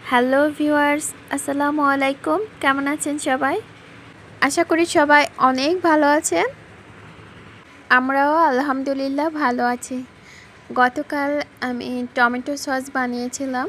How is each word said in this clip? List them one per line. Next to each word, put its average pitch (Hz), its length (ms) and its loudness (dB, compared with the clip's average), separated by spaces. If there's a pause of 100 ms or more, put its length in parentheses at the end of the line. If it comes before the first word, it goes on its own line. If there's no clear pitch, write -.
হ্যালো 254 360 2 (100)
ভিউয়ার্স, 294 560 0 (240)
আসসালামু 285 540 -2
আলাইকুম। 277 560 0 (200)
কেমন 277 280 0
আছেন 294 300 -4
সবাই? 269 380 -2 (840)
আশা 277 220 0
করি 339 220 2
সবাই 294 360 4 (160)
অনেক 262 340 2 (100)
ভালো 311 260 4
আছেন। 320 380 0 (1400)
আমরাও 269 520 4
আলহামদুলিল্লাহ 277 880 0
ভালো 262 340 -2
আছি। 247 320 -4 (760)
গতকাল 277 580 0 (300)
আমি 247 280 -6 (260)
টমেটো 247 420 0
সস 262 360 -4
বানিয়েছিলাম 254 760 -4